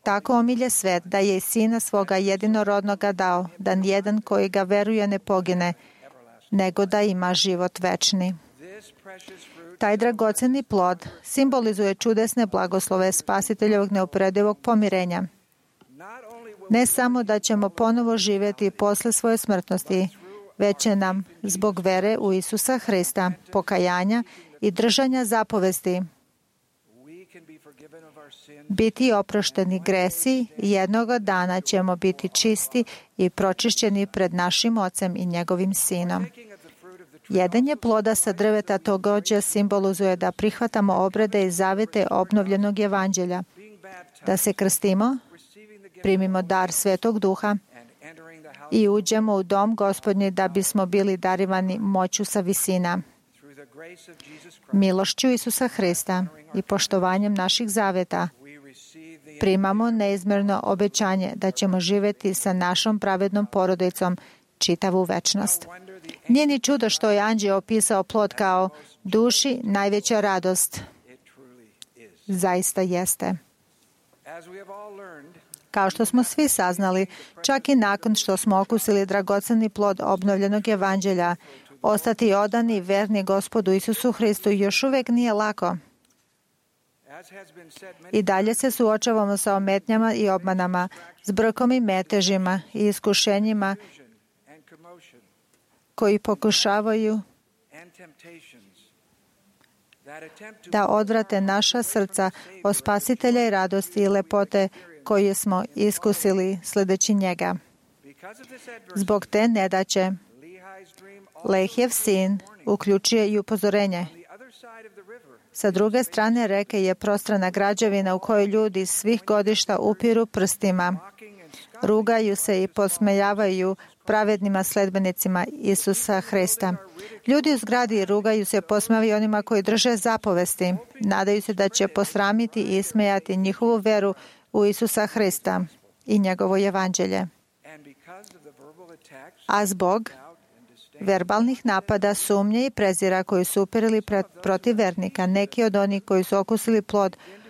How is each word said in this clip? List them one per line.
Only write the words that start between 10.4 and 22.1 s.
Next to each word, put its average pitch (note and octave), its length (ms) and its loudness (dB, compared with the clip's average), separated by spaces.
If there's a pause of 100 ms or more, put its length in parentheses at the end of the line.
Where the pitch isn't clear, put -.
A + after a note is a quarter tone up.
plod F3+ 440 0 (160)
simbolizuje A3 720 0
čudesne A3+ 500 0
blagoslove F#3+ 680 0
Spasiteljevog G3+ 800 0
neuporedivog G3 680 0
pomirenja. F#3 640 0 (1500)
Ne A#3 160 4
samo B3 380 0
da G#3+ 160 0
ćemo G3+ 300 0
ponovo A3+ 480 2
živjeti G3+ 540 0
posle G#3 400 0
svoje A3+ 260 0
smrtnosti, F#3 720 -2 (480)
već G3+ 200 2
će G#3 180 2
nam, F#3+ 280 -2 (200)
zbog G3 360 -2
vere F#3 380 0